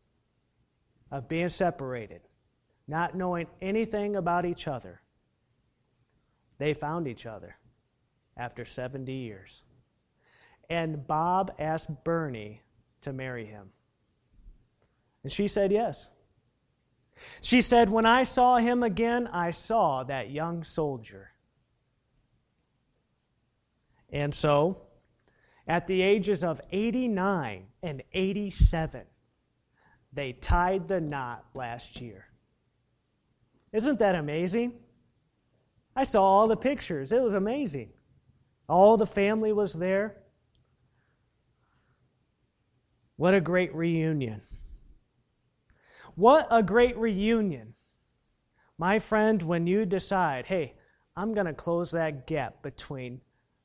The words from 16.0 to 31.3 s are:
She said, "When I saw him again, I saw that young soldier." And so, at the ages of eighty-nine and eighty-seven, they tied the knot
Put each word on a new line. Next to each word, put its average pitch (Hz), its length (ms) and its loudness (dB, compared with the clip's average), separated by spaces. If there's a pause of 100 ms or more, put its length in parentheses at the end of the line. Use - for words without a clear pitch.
She 247 220 4
said, 233 260 6
"When 220 160 2
I 240 200 6
saw 247 340 4
him 240 240 2
again, 233 440 0
I 175 260 -4
saw 165 520 0
that 127 260 -6
young 165 340 -6
soldier." 117 680 -8 (2750)
And 143 240 -4
so, 151 480 2 (840)
at 170 200 -2
the 185 160 0
ages 196 420 2
of 160 160 -2 (120)
eighty-nine 190 960 -2 (140)
and 143 200 -8 (100)
eighty-seven, 185 920 0 (1080)
they 131 220 -8
tied 180 540 0
the 190 120 0
knot 135 540 -8